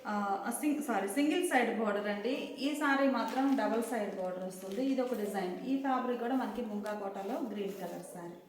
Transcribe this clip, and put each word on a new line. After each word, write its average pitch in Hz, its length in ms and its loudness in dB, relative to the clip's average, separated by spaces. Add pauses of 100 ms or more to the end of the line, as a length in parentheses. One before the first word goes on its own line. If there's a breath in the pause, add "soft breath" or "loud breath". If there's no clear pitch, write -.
ఆ, 208 540 0
సింగ్-, 294 220 2
సారీ, 202 260 0
సింగిల్ 294 400 4
సైడ్ 220 300 4
బోర్డర్ 208 280 0
అండి. 208 280 0 (240)
ఈ 285 160 0
సారీ 277 360 4
మాత్రం 254 460 2
డబల్ 220 260 2
సైడ్ 208 340 -2
బోర్డర్ 185 280 -4
వస్తుంది. 196 400 -4
ఇది 262 160 2
ఒక 247 140 0
డిజైన్. 196 520 -2
ఈ 269 140 2
ఫ్యాబ్రిక్ 247 400 0
కూడా 240 140 0
మనకి 233 280 -2
ముంగా 208 300 -4
కోటలో 208 560 -4
గ్రీన్ 202 240 -4
కలర్ 175 420 -8
సారీ. 175 200 -10 (140)